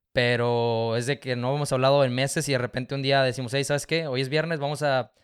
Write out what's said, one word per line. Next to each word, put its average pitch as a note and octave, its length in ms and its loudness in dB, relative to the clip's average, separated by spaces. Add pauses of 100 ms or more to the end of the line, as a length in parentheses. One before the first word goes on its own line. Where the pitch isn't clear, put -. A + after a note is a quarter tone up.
(140)
pero A#2+ 840 2
es A#2+ 80 -2
de C#3 140 -2
que B2+ 160 -4
no B2 200 -2
hemos D3 160 -2
hablado C3+ 320 4
en B2 120 0
meses C#3 340 -2
y C3 40 2
de B2+ 40 2
repente B2 380 -6
un C#3 60 -4
día C3+ 220 2
decimos, B2+ 300 -2
"Hey, C#3 100 0
¿sabes C#3+ 220 -2
qué? D#3+ 220 -2
Hoy C3 140 -2
es C3 80 -4
viernes, D#3 300 -2
vamos C#3+ 220 -4
a, C3 300 0 (120)